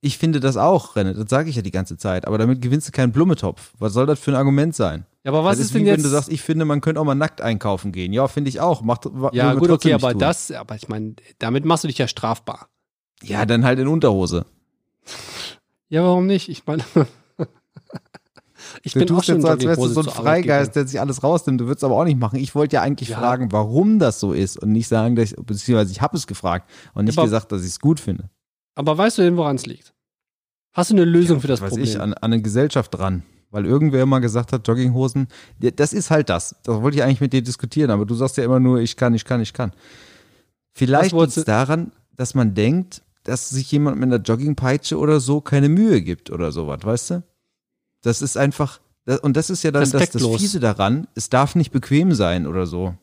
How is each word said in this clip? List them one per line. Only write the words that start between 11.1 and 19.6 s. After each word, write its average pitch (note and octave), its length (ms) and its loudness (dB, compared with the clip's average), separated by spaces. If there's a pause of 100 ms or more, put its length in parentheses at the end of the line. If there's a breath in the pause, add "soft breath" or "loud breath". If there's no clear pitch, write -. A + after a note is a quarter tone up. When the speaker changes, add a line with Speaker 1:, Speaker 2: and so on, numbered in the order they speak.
Speaker 2:
damit B2+ 260 -2
machst D#3+ 200 -4
du D#3+ 40 -4
dich C3+ 100 -8
ja B2+ 100 0
strafbar. - 600 -8 (540)
Speaker 1:
Ja, G#2 240 -4
dann A#2 180 2
halt C3 140 2
in C3 80 0
Unterhose. G2+ 580 0 (1400 loud breath)
Speaker 2:
Ja, D#3+ 140 0
warum F3+ 240 4
nicht? G3 220 0
Ich - 180 -12
meine, D3+ 220 -4
<laughs> - 1900 -6
ich - 120 -10
Speaker 1:
Du C3 60 2
Speaker 2:
bin F3 80 4
Speaker 1:
tust F3 120 4
Speaker 2:
auch - 40 -6
schon - 120 2
Speaker 1:
jetzt D#3 60 2
so, D#3+ 60 4
als D3+ 160 2